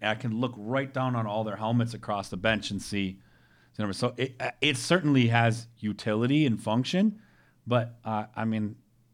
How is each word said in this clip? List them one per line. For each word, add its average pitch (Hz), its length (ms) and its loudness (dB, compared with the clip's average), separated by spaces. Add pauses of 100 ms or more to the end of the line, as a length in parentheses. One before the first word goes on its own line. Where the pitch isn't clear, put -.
I 107 140 0
can 110 240 -4
look 123 160 -2
right 131 380 -4
down 131 240 -2
on 113 100 -2
all 107 160 -2
their 104 140 -4
helmets 113 360 0
across 101 360 -6
the 98 80 -6
bench 110 340 0
and 98 100 -4
see 98 380 -2 (560)
the 110 80 -4
number. 101 100 -2
So 120 220 -2
it, 127 240 -4
uh, 123 120 -4 (100)
it 147 160 2
certainly 147 500 4
has 117 400 2 (120)
utility 113 680 0
and 110 180 0
function, 180 560 2 (480)
but, 117 280 0 (100)
uh, 107 280 -2
I 110 120 -4
mean, 110 320 -2 (360)